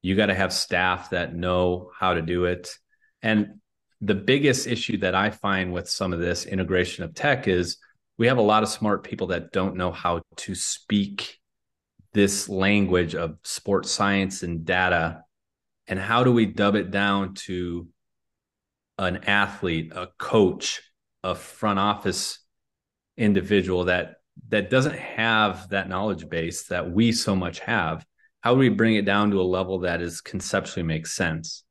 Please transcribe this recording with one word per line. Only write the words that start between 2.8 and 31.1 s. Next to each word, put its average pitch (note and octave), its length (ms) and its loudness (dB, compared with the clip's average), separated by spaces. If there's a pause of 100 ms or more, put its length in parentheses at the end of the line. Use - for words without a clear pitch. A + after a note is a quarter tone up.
And A2 380 0 (400)
the G2+ 160 0
biggest C3 520 2
issue A2+ 320 -4
that F#2 140 0
I G2 160 2
find F#2+ 440 -2
with F2 160 -6
some F#2 240 -4
of E2+ 60 -4
this F2 260 -2
integration F2+ 580 -2
of E2 100 -10
tech C3+ 340 0
is F2+ 300 0 (400)
we A#2 100 2
have B2+ 100 4
a A2+ 60 4
lot G#2+ 200 4
of G#2+ 60 -2
smart G#2 340 -2
people - 240 -6
that F2 240 -4
don't F#2+ 240 -2
know F2+ 160 -2
how F2 300 -2 (160)
to - 180 -10
speak - 840 -4 (760)
this G2+ 340 2
language F#2+ 680 2
of E2 280 -6
sports - 460 -2
science G2 540 0
and E2+ 220 -6
data. F2+ 580 0 (640)
And F#2 120 -4
how A2+ 240 0
do B2+ 80 6
we A#2 140 6
dub G2+ 300 2
it F#2+ 160 -2
down G2 420 0 (120)
to F2 420 -6 (1120)
an F#2 260 0
athlete, F#2+ 680 0
a F2+ 140 -10 (100)
coach, - 640 2 (420)
a F#2 100 -2
front G2+ 460 -2
office G2+ 600 0 (800)
individual F#2+ 680 2
that, F2+ 300 0 (340)
that G2+ 200 0
doesn't C3 280 2
have A2 720 0
that G2 200 -4
knowledge F#2 400 -4
base E2 380 -4
that F2 240 -4
we A2 200 4
so A2 240 0
much F2+ 240 -4
have? E2 460 -2 (360)
How A#2+ 120 4
do C3 60 6
we C3 100 6
bring A2 260 4
it G2+ 100 2
down G#2 260 2
to G2 100 2
a - 20 2
level F#2 360 0
that F2 220 -2
is E2+ 200 -8
conceptually - 640 -4
makes D#2+ 320 -4